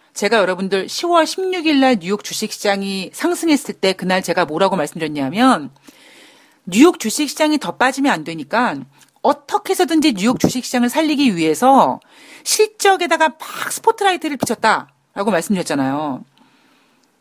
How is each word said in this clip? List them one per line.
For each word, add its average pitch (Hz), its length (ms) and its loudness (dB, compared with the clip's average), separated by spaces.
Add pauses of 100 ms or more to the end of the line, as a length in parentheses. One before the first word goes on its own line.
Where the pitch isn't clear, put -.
(140)
제가 208 240 2
여러분들 185 500 -2
시월 339 380 0
십육 370 400 -4
일 294 140 2
날 262 180 4
뉴욕 185 240 -4
주식시장이 196 880 -4
상승했을 320 640 -2
때 190 180 0
그날 185 300 -2
제가 180 220 0
뭐라고 180 320 0
말씀드렸냐면, 156 960 -2 (920)
뉴욕 285 360 4
주식시장이 302 580 -2
더 - 180 -8
빠지면 269 360 0
안 165 100 -4
되니까 165 540 -4 (440)
어떻게 - 520 -2
해서든지 311 420 2
뉴욕 196 240 0
주식시장을 240 500 -2
살리기 285 460 0
위해서 165 640 4 (460)
실적에다가 349 840 2
막 - 420 -10
스포트라이트를 370 640 -2
비쳤다라고 208 960 -2
말씀드렸잖아요. 151 920 -2 (960)